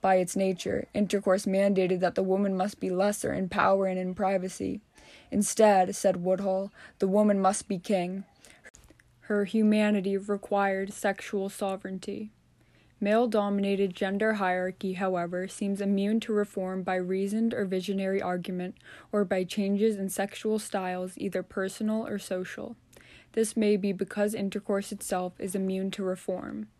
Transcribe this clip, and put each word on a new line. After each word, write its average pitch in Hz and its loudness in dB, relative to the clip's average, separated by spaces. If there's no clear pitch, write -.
By 190 4
its 185 0
nature, 190 -2
intercourse 202 2
mandated 190 2
that 175 2
the 196 2
woman 190 2
must 196 -2
be 185 -2
lesser 196 0
in 185 -4
power 196 2
and 185 0
in 185 -4
privacy. 190 -2
"Instead," 202 6
said 185 2
Woodhull, 190 0
"the 196 2
woman 202 4
must 190 2
be 196 -2
king." 185 -2
Her 208 0
humanity 208 4
required 196 0
sexual 196 -4
sovereignty. 196 -6
Male-dominated 202 2
gender 202 0
hierarchy, 185 -2
however, 180 -2
seems 196 -4
immune 202 2
to 220 -6
reform 190 -2
by 185 -2
reasoned 196 0
or 202 -2
visionary 190 -2
argument 180 -4
or 208 4
by 185 0
changes 202 2
in 196 -4
sexual 214 -2
styles, 185 -4
either 185 -4
personal 214 -2
or 208 -6
social. 190 -8
This 226 0
may 208 4
be 196 0
because 202 -2
intercourse 202 -4
itself 180 -4
is 196 -4
immune 190 -2
to 196 -6
reform. 190 -6